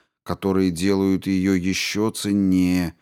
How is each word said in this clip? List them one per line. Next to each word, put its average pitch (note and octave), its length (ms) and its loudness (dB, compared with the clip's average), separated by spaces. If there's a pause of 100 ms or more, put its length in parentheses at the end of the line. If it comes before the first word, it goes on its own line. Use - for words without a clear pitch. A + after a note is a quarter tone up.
(240)
которые F#2+ 460 0
делают F#2+ 560 0
ее F#2+ 280 2
еще F#2+ 560 -2
ценнее, F#2 920 0